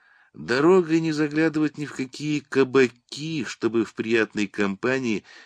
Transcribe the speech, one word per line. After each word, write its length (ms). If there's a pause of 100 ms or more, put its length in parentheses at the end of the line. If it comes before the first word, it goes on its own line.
(340)
дорогой 680
не 100
заглядывать 640
ни 80
в 80
какие 460
кабаки, 1040
чтобы 400
в 100
приятной 540
компании 800 (200)